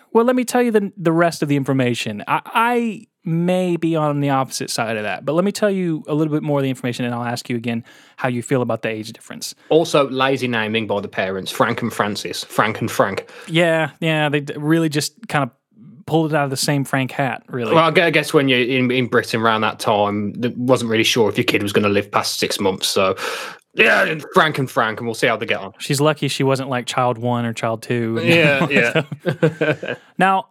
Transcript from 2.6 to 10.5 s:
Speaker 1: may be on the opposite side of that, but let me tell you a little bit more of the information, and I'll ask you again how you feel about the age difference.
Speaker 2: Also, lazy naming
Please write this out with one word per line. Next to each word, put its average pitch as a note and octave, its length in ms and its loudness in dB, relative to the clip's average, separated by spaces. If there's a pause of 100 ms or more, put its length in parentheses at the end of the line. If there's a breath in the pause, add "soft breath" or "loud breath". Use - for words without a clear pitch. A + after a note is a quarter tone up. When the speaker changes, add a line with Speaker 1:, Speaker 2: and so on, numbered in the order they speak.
Speaker 1:
may F3 520 0
be E3 200 0
on D3+ 240 0
the C#3+ 100 0
opposite C3 400 -2
side A2+ 280 -4
of G#2 60 -4
that, G2+ 220 -6
but C#3+ 80 -2
let F3 100 2
me G3+ 80 0
tell G#3 200 0
you F3 360 -2
a D#3 60 -2
little D3+ 200 2
bit D3+ 100 -2
more D3 160 0
of C3+ 40 0
the C3+ 60 0
information, B2+ 360 -4
and A#2+ 80 -4
I'll A#2+ 120 -6
ask A#2+ 240 -6
you B2+ 60 -4
again A#2 280 -4 (340 loud breath)
how C3 120 -2
you A#2+ 140 -4
feel C3 180 0
about A#2 220 -2
the A2+ 60 -4
age A2 240 -8
difference. - 420 -14 (140 soft breath)
Speaker 2:
Also, D#3 400 4
lazy C3 380 0
naming A2 380 0